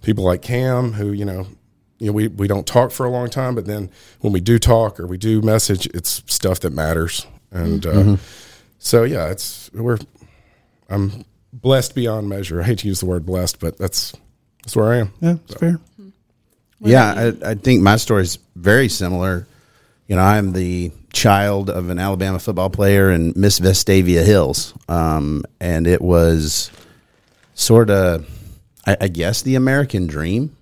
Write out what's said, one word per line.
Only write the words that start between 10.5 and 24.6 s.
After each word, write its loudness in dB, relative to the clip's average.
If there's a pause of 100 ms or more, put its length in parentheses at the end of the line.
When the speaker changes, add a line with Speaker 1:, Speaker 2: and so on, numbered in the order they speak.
Speaker 1:
I'm -4 (280)
blessed 0
beyond -4
measure. -6
I -2
hate 0
to -6
use -4
the -6
word -2
blessed, -4
but -8
that's, -6 (500)
that's -10
where 2
I 2
am. -4
Speaker 3:
Yeah, 0
it's -20
Speaker 1:
So. -18
Speaker 3:
fair. 0 (1000)
Speaker 4:
What -2
Speaker 2:
Yeah, 6
Speaker 4:
about -2
you? -10
Speaker 2:
I, -4
I -4
think 2
my 6
story's 0 (160)
very 4
similar. -4 (640)
You -2
know, 4
I'm 2
the -4 (220)
child 2
of -6
an -6
Alabama -2
football -4
player 4
in 0
Miss 2
Vestavia 4
Hills. 2 (160)